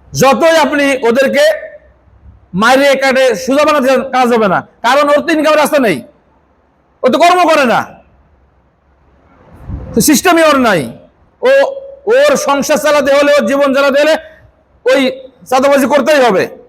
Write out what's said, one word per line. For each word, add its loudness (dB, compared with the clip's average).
যতই 2
আপনি -2
ওদেরকে 0
মাইরে 2
কাটে 0
সোজা -2
বানাতে 0
চান, 0
কাজ -2
হবে 0
না, -2
কারণ 0
ওর 2
তো -4
ইনকামের 0
রাস্তা 0
নেই, -2
ও 0
তো 0
কর্ম 2
করে 2
না, -4
তো 2
সিস্টেমই 2
ওর 2
নাই। -2
ও, 0
ওর 2
সংসার -2
চালাতে 0
হলে, 2
ওর 0
জীবন 0
চালাতে 0
হলে 2
ওই 0
চাঁদাবাজি 2
করতেই 0
হবে। 0